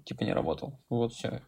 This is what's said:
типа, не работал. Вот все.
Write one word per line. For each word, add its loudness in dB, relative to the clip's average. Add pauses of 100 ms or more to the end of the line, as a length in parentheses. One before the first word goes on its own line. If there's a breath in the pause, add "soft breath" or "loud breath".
типа, -4
не 4
работал. 0 (100)
Вот 2
все. -4